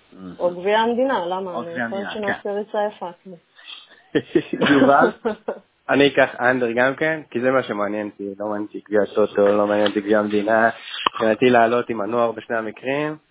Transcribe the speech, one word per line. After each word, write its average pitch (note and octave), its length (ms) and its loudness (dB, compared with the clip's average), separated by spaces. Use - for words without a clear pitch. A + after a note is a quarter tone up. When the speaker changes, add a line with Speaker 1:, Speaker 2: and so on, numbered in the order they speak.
Speaker 1:
מהמם. F#2+ 260 -16
Speaker 2:
או F3 120 0
גביע F#3 280 0
המדינה, A#3 480 0
למה? F#3 280 -6
Speaker 1:
או E3+ 80 -6
Speaker 2:
אני E3+ 100 -12
Speaker 1:
גביע B2+ 120 -6
Speaker 2:
יכול A#2 140 -6
Speaker 1:
המדינה, G3 140 -8
Speaker 2:
שנעשה G#3+ 300 -6
Speaker 1:
כן. G#3 80 -8
Speaker 2:
ריצה G#3 360 -6
יפה, G3+ 240 -10
כן. F#3+ 60 -20
Speaker 1:
<laughs> - 20 4
יובל? C#3 380 6
Speaker 2:
<laughs> A3 80 -2
Speaker 3:
אני C#3 180 4
אקח C3+ 320 2
אנדר B2 320 0
גם B2+ 220 2
כן, D#3 260 -4
כי A#2 100 -6
זה B2+ 100 2
מה C3 120 2
שמעניין G#2 440 -4
אותי, G2+ 320 -10
לא G#2 80 -8
מעניין G#2 200 -6
אותי G2 220 -14
גביע G#2 140 4
הטוטו, G2+ 440 2
לא G#2 200 4
מעניין G#2 200 2
אותי G#2 140 -2
גביע G#2 180 2
המדינה, G#2+ 520 2
מבחינתי A2+ 420 2
לעלות A#2+ 400 2
עם A2+ 100 -6
הנוער A#2 320 -2
בשני A2 240 -8
המקרים, C3+ 600 -6